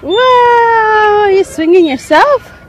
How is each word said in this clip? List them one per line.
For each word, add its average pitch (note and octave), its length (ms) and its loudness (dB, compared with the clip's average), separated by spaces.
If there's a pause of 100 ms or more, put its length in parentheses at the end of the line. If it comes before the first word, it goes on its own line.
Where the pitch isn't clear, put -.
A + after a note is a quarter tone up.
Whoa, A4+ 1300 0
you F#4+ 160 0
swinging E4+ 420 0
yourself? D#4+ 640 -2 (180)